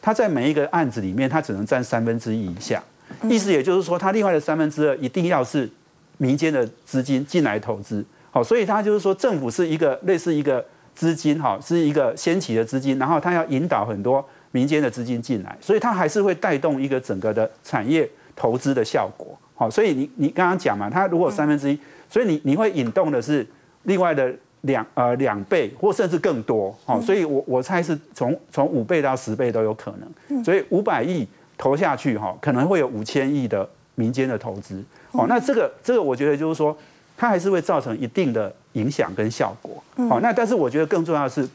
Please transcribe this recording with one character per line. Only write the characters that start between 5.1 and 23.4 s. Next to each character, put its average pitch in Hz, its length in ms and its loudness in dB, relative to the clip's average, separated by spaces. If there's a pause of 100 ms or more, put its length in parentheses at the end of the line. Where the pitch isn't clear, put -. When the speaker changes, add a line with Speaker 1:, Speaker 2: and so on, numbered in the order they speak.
Speaker 1:
定 170 180 0
要 160 160 2
是 123 260 -2 (480)
民 135 200 2
间 160 140 0
的 127 160 2 (180)
资 131 180 -2
金 135 220 0
进 160 180 0
来 107 160 0
投 107 220 -6
资。 101 220 -6 (280)
好， 127 100 2
所 226 160 2
以 220 80 2
它 208 160 0
就 208 120 2
是 208 60 2
说， 190 140 2
政 202 260 0
府 123 120 -4
是 175 160 0
一 160 100 0
个 156 260 2
类 185 140 2
似 170 160 -2
一 147 80 0
个 131 220 0 (320)
资 165 180 0
金， 151 280 0
哈， 110 200 0
是 170 160 0
一 156 140 2
个 143 240 2
先 170 240 0
期 117 160 -4
的 113 80 2
资 127 160 -2
金， 131 180 0
然 135 120 0
后 160 100 2
它 175 140 0
要 170 140 2
引 143 200 0
导 110 180 0
很 107 160 -6
多 131 220 2 (280)
民 127 140 2
间 151 160 2
的 135 80 2
资 120 140 -8
金 120 180 -4
进 113 220 -4
来， 98 160 -14
所 - 160 2
以 523 40 4
它 240 120 0
还 185 160 0
是 208 140 0
会 196 120 2
带 170 240 0
动 139 240 0
一 139 60 -2
个 131 140 0
整 98 180 -6
个 110 140 -2
的 110 160 0 (140)
产 113 260 -4
业 156 200 2 (260)
投 117 220 0
资 139 160 0
的 127 120 2
效 107 320 -2
果。 - 200 -16 (180)
好， 113 140 0
所 208 140 2
以 196 100 4
你， 139 220 -2
你 139 140 0
刚 - 180 2
刚 185 100 2
讲 113 200 0
嘛， 104 120 -4
它 185 180 0
如 170 120 0
果 175 100 2
三 139 160 -2
分 147 140 2
之 139 100 -2
一， 143 40 2
Speaker 2:
嗯。 147 60 -4 (300)
Speaker 1:
所 220 140 2
以 - 20 2
你， 160 200 0
你 254 100 2
会 220 160 2
引 123 200 -2
动 165 200 2
的 127 100 0
是 131 240 -2 (380)